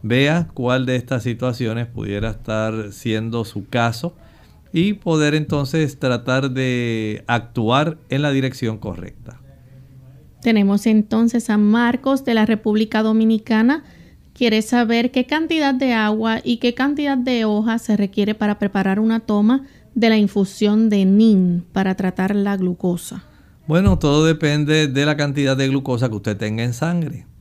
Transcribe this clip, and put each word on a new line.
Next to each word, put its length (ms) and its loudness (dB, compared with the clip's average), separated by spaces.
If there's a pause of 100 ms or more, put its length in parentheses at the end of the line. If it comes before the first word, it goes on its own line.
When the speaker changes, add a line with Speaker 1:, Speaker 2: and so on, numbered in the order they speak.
Speaker 1:
Vea 500 0
cuál 320 -2
de 120 -2
estas 260 -4
situaciones 640 -4
pudiera 440 -6
estar 600 -6
siendo 540 -4
su 240 -10
caso 480 -2 (560)
y 220 0
poder 400 0
entonces 640 -2
tratar 520 -2
de 800 -4
actuar 680 0 (140)
en 100 0
la 100 0
dirección 460 -2
correcta. 640 -14 (1000)
Speaker 2:
Tenemos 440 2
entonces 600 2
a 80 2
Marcos 680 2
de 80 0
la 100 4
República 580 0
Dominicana. 840 2 (500)
Quiere 260 2
saber 520 0
qué 120 0
cantidad 480 0
de 220 0
agua 500 0
y 140 -2
qué 160 0
cantidad 420 -2
de 300 0
hoja 320 0
se 180 0
requiere 380 0
para 240 -2
preparar 420 0
una 200 0
toma 440 2 (300)
de 160 2
la 80 4
infusión 720 2
de 160 2
NIN 680 4
para 220 0
tratar 400 -2
la 240 -2
glucosa. 680 -4 (420)
Speaker 1:
Bueno, 320 4
todo 280 4
depende 640 2
de 180 0
la 100 0
cantidad 400 0
de 120 0
glucosa 420 -2
que 60 -6
usted 200 -4
tenga 280 -4
en 100 -4
sangre. 500 -4 (160)